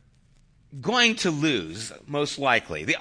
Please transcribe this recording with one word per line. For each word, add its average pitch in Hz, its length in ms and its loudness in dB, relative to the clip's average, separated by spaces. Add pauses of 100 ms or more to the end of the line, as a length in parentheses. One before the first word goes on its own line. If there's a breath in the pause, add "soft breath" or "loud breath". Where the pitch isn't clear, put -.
(800)
going 226 380 4
to 180 140 0
lose, 113 600 -2 (160)
most 143 320 -4
likely. 110 460 2
The 147 160 0